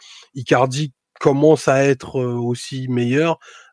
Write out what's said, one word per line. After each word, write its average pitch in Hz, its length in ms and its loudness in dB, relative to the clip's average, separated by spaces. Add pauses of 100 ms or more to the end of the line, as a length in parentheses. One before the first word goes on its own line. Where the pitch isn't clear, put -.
(340)
Icardi 131 580 0 (260)
commence 151 480 2
à 135 160 2
être, 139 380 -2
euh, 123 140 -4
aussi 123 540 -6
meilleur. 127 500 0 (340)